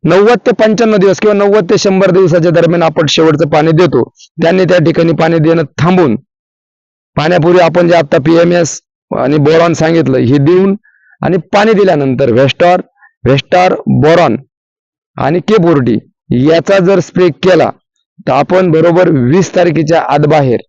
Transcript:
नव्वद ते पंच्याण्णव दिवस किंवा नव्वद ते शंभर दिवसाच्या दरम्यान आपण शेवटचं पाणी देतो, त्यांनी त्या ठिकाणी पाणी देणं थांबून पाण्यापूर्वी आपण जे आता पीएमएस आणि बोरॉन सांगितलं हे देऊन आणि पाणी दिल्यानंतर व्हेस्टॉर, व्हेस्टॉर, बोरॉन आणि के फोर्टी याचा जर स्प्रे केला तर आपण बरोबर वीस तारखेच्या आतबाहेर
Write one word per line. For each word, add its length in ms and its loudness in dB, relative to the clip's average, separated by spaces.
नव्वद 420 2
ते 40 2
पंच्याण्णव 460 0
दिवस 240 0
किंवा 140 0
नव्वद 360 0
ते 80 2
शंभर 320 0
दिवसाच्या 400 2
दरम्यान 320 -2
आपण 260 -2
शेवटचं 400 0
पाणी 240 0
देतो, 400 0
त्यांनी 220 0
त्या 140 0
ठिकाणी 340 0
पाणी 260 -2
देणं 240 0
थांबून 380 0
पाण्यापूर्वी 440 0
आपण 280 0
जे 60 2
आता 240 0
पीएमएस 600 0
आणि 180 -2
बोरॉन 360 2
सांगितलं 460 -2
हे 180 0
देऊन 400 0
आणि 140 -2
पाणी 360 -2
दिल्यानंतर 600 0
व्हेस्टॉर, 480 2
व्हेस्टॉर, 500 0
बोरॉन 500 0
आणि 240 -4
के 140 -2
फोर्टी 440 0
याचा 480 0
जर 220 0
स्प्रे 280 -2
केला 420 0
तर 120 -6
आपण 380 0
बरोबर 380 2
वीस 480 0
तारखेच्या 460 0
आतबाहेर 680 0